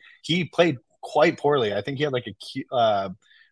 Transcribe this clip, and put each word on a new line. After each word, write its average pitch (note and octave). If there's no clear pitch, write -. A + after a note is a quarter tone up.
he E3+
played E3
quite -
poorly. C3
I G#2
think C#3
he D3
had, D3
like, A#2+
a G2+
Q, -
uh, G#2+